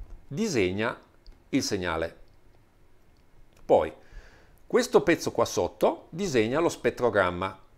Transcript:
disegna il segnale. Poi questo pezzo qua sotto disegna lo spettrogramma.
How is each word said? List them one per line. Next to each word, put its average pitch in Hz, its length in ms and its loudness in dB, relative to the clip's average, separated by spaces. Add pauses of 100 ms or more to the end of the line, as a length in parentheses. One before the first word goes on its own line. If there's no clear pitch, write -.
(260)
disegna 117 720 -2 (500)
il 135 140 0
segnale. 85 540 -4 (1500)
Poi 82 280 4 (760)
questo 226 360 2
pezzo 160 300 0
qua 117 120 0
sotto 107 640 -2
disegna 143 500 0
lo 170 80 2
spettrogramma. 101 920 0 (180)